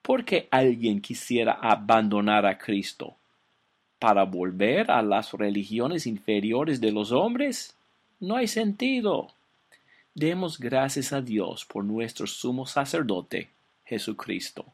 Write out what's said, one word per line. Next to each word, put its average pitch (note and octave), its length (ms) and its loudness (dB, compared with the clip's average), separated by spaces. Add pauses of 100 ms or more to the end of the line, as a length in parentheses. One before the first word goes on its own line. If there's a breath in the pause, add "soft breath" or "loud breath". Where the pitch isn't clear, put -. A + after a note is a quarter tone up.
¿Por B3+ 220 0
qué - 280 0
alguien A#2 500 4
quisiera A#2 520 -2
abandonar G#2+ 920 4
a F#2+ 120 2
Cristo? - 580 -6 (840)
¿Para G2+ 240 6
volver F#2 680 0
a A#2 120 4
las G#2 320 0
religiones A2 720 -2
inferiores A2+ 720 0
de A2 140 2
los G#2 180 -2
hombres? A#3 640 0 (460)
No G3+ 160 -4
hay A#3+ 100 0
sentido. A3 840 -2 (840 soft breath)
Demos E3+ 440 -2
gracias C3 520 -2
a C#3 100 -2
Dios G#2 440 -4
por G2+ 180 -8
nuestro A2 420 -4
sumo B2+ 400 -6
sacerdote, C3+ 840 -4 (340)
Jesucristo. G#2 920 -8